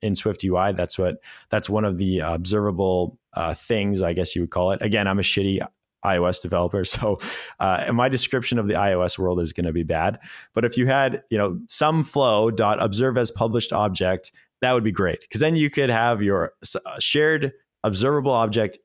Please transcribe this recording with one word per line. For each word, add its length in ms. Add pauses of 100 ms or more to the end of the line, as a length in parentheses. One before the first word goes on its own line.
in 100
Swift 300
U 120
I, 160
that's 280
what, 180 (320)
that's 180
one 160
of 140
the 220
observable, 1000 (160)
uh, 220
things, 480
I 100
guess 220
you 80
would 80
call 200
it. 120
Again, 240
I'm 100
a 60
shitty 420 (380)
I 140
O 80
S 160
developer, 440
<laughs> 120
so, 200 (420)
uh, 320
my 160
description 520
of 80
the 80
I 180
O 80
S 160
world 220
is 120
gonna 220
be 100
bad. 360 (340)
But 100
if 140
you 80
had, 460
you 80
know, 280
some 360
flow 480
dot 320
observe 340
as 140
published 420
object, 580 (300)
that 120
would 100
be 80
great, 400
'cause 80
then 160
you 160
could 180
have 320
your 400
s-, 140
uh, 240
shared 520 (320)
observable 480
object 540